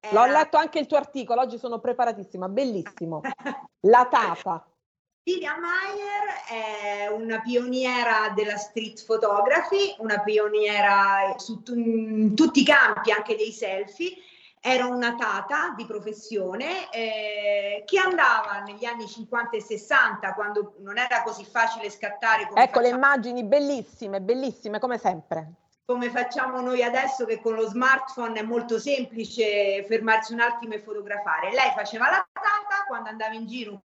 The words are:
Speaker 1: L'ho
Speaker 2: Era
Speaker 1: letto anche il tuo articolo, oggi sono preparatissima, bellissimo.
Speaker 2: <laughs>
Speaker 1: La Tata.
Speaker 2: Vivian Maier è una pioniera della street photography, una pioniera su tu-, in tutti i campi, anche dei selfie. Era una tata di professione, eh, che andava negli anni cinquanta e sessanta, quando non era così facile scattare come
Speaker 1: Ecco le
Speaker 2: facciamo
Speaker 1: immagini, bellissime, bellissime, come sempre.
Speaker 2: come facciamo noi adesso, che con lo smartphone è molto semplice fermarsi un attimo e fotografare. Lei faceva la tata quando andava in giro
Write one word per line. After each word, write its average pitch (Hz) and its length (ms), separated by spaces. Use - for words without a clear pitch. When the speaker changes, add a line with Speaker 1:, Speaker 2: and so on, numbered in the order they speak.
Speaker 1:
L'ho 214 140
Speaker 2:
Era 285 140
Speaker 1:
letto 311 180
anche 320 220
il 285 80
tuo 302 100
articolo, 247 420
oggi 233 180
sono 233 220
preparatissima, 220 720
bellissimo. 196 720
Speaker 2:
<laughs> - 640
Speaker 1:
La 247 240
Tata. 185 540
Speaker 2:
Vivian 330 380
Maier 403 880
è 208 640
una 226 280
pioniera 240 920
della 208 220
street 214 500
photography, 226 920
una 214 220
pioniera 208 1160
su - 240
tu-, 240 140
in 220 600
tutti 247 260
i - 40
campi, 233 460
anche 214 240
dei 214 160
selfie. 208 640
Era 247 280
una 247 280
tata 254 640
di 226 80
professione, 214 1040
eh, 208 920
che 381 140
andava 233 680
negli 214 200
anni 233 220
cinquanta 226 480
e 208 60
sessanta, 214 720
quando 208 460
non 196 180
era 247 240
così 190 240
facile 226 460
scattare 214 560
come 226 160
Speaker 1:
Ecco 262 160
le 240 100
Speaker 2:
facciamo 254 160
Speaker 1:
immagini, 247 380
bellissime, 226 760
bellissime, 220 580
come 247 180
sempre. 165 560
Speaker 2:
come 247 220
facciamo 254 500
noi 247 220
adesso, 254 420
che 220 160
con 220 140
lo 220 100
smartphone 233 720
è 214 40
molto 226 340
semplice 220 1080
fermarsi 226 460
un 233 60
attimo 233 360
e 208 60
fotografare. 202 680
Lei 254 240
faceva 226 340
la 370 220
tata 403 560
quando 226 220
andava 220 240
in 226 140
giro 214 340